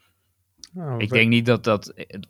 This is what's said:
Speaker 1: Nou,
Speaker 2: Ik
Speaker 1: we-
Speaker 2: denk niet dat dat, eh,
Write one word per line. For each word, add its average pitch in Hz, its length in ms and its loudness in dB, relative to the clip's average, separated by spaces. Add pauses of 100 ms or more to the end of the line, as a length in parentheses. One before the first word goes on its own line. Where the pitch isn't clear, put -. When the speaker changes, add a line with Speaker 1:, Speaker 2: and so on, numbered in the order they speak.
(720)
Speaker 1:
Nou, 147 300 -8
Speaker 2:
Ik 107 60 -10
Speaker 1:
we- 123 60 -6
Speaker 2:
denk 113 140 4
niet 117 180 4
dat 117 180 2
dat, 107 240 0
eh, - 420 -16